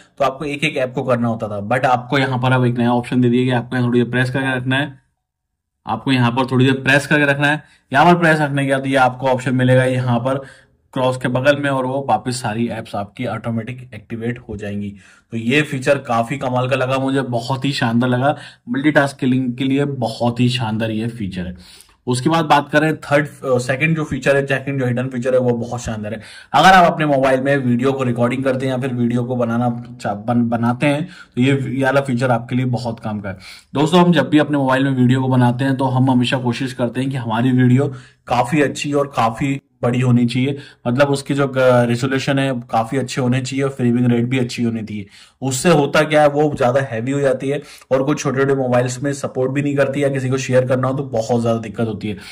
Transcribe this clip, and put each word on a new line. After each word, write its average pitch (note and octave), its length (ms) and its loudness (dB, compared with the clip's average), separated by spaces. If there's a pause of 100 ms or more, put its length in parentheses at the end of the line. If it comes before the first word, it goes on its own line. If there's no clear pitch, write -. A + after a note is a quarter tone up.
(180)
तो C#3 80 0
आपको C3+ 200 -4
एक-एक C#3+ 320 -4
ऐप B2+ 180 -4
को C#3 80 -4
करना A#2+ 240 0
होता A2+ 200 -4
था, G#2 220 -8
but C3 160 0
आपको B2+ 320 0
यहाँ C3 200 0
पर B2 140 0
अब B2+ 140 2
एक A#2+ 120 0
नया A#2+ 160 2
ऑप्शन B2 280 0
दे B2 80 4
दिया B2 140 2
कि B2+ 80 0
आपको B2 240 -2
यहाँ B2 120 0
थोड़ी A#2+ 160 2
देर A#2 80 -4
प्रेस B2 180 0
करके C3+ 280 -2
रखना C3 180 -2
है, C#3+ 240 -4 (880)
आपको A#2 240 -2
यहाँ B2 200 4
पर B2+ 140 0
थोड़ी B2+ 200 4
देर C3+ 80 4
प्रेस C3 340 2
करके D3 180 2
रखना C#3+ 220 2
है। D3 160 -2 (300)
यहाँ D3 120 6
पर F3 140 6
प्रेस D#3+ 200 4
रखने C#3 260 0
के C3+ 60 0
बाद C3+ 160 -2
ये C3+ 80 0
आपको B2+ 320 2
ऑप्शन B2+ 280 0
मिलेगा B2+ 300 4
यहाँ B2+ 340 0
पर C3 160 -2 (580)
क्रॉस B2+ 240 -2
के C#3+ 100 -4
बगल C3 300 2
में C#3+ 120 -2
और C3+ 160 -2
वो C#3 240 -4
वापस B2+ 320 -2
सारी A#2 260 -2
ऐप्स A2+ 280 -8
आपकी G2+ 300 -8
ऑटोमेटिक A2+ 680 -6
एक्टिवेट A2+ 440 -8 (100)
हो G#2 80 -10
जाएंगी। G2+ 380 -8 (360)
तो A2+ 60 -6
ये B2 240 2
फीचर C#3 360 0
काफ़ी A#2+ 400 -2
कमाल B2+ 320 -2
का C3+ 60 0
लगा C3 220 -2
मुझे, C3+ 240 -2
बहुत A#2+ 440 -4
ही C3+ 60 0
शानदार B2 380 0
लगा, C3 280 0 (320)
मल्टीटास्किंग C3+ 840 0
के C3+ 80 -4
लिए C3+ 220 0
बहुत A#2+ 540 -4
ही B2 100 4
शानदार A2+ 420 -2
ये A2 160 -4
फीचर F#2 340 -8
है। - 460 -14 (200)
उसके B2+ 220 0
बाद E3 160 2
बात C#3+ 240 2
करें D3+ 280 2
थर्ड, D3 300 0
अ, C3 300 -2
सेकंड C#3+ 380 0
जो D#3 80 -4
फीचर C#3 320 0
है, C#3 100 2
सेकंड C#3 340 -4
जो B2+ 60 0
हिडन B2 220 -2
फीचर B2+ 260 -4
है B2+ 60 6
वो A#2+ 140 2
बहुत A#2 280 -6
शानदार G#2+ 320 -8
है। A2 80 -12 (320)
अगर D#3+ 160 8
आप F3 240 8
अपने D3+ 120 -2
मोबाइल C3+ 360 2
में C#3 160 2
वीडियो B2 340 0
को C3 120 -2
रिकॉर्डिंग B2 400 0
करते C3 220 -2
हैं C3 80 -2
या B2 60 -2
फिर B2+ 140 -4
वीडियो A#2+ 300 0
को B2+ 120 -4
बनाना A#2+ 340 0 (320)
चा-, G#2 140 -4
बन-, A#2 340 0
बनाते A#2+ 360 0
हैं D3 220 0 (280)
तो B2 60 0
ये, C#3 100 4
ये B2+ 340 -2
वाला C3+ 160 2
फीचर B2+ 300 0
आपके A#2 240 -2
लिए B2+ 100 0
बहुत A#2+ 340 -4
काम G#2+ 200 -6
का G2 100 -10
है। F#2 80 -10 (360)
दोस्तों, D#3 280 4
हम F3 100 6
जब C#3 180 2
भी D3 100 6
अपने D3 180 0
मोबाइल C3 260 2
में C#3 80 0
वीडियो B2+ 300 2
को B2+ 60 -2
बनाते B2+ 380 2
हैं C3+ 120 0
तो C3+ 80 0
हम B2+ 260 2
हमेशा B2 260 2
कोशिश B2 360 -4
करते B2 280 -4
हैं C3+ 80 -2
कि C3+ 80 -6
हमारी A#2 340 0
वीडियो B2+ 420 4 (340)
काफ़ी B2+ 340 0
अच्छी C#3+ 320 -2
और C#3+ 140 0
काफ़ी C3+ 540 -2 (220)
बड़ी B2 180 0
होनी A#2+ 240 4
चाहिए, C3 320 0 (300)
मतलब C3+ 200 2
उसकी C#3 260 -2
जो, C#3 140 0
अ, B2+ 360 4
रेजोल्यूशन C3 560 0
है C3+ 220 -2
काफ़ी A#2 360 -2
अच्छे B2+ 240 -4
होने B2 200 0
चाहिए C3+ 220 -4
और C#3 60 0
फ्रेमिंग B2 380 2
रेट A#2+ 180 2
भी B2+ 140 -2
अच्छी A#2+ 240 -4
होनी A2+ 200 -4
चाहिए। G2+ 220 -10 (360)
उससे C3 280 0
होता D3 320 4
क्या D3+ 200 2
है, D3 80 4
वो D3 260 0
ज़्यादा B2+ 260 2
हैवी A#2 300 -4
हो C#3+ 80 -2
जाती C3+ 300 0
है C#3+ 120 -4 (300)
और C3+ 120 2
कुछ C#3+ 160 0
छोटे-छोटे C3+ 360 0
मोबाइल्स B2+ 480 0
में C#3 100 -2
सपोर्ट C3 380 -4
भी C#3+ 100 -2
नहीं C#3+ 140 -2
करती C#3+ 280 2
या C#3 60 2
किसी C3 200 -2
को C3 80 0
शेयर B2+ 300 2
करना B2+ 200 0
हो C3 60 -2
तो C#3+ 100 -4
बहुत A#2+ 380 -2
ज़्यादा A2+ 180 0
दिक्कत A2+ 280 -4
होती G#2 200 -6
है। G2+ 100 -6 (140)